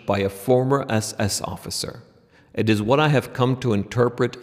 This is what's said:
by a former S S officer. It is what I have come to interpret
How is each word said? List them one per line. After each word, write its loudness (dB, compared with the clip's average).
by 0
a 0
former 2
S -2
S -2
officer. -8
It 0
is 4
what 2
I 4
have 2
come 0
to 0
interpret 0